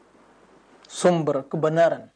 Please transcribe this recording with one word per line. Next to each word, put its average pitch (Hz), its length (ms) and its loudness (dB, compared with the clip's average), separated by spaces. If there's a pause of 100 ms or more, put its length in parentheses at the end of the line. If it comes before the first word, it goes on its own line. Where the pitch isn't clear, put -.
(920)
sumber 151 560 0
kebenaran. 156 680 0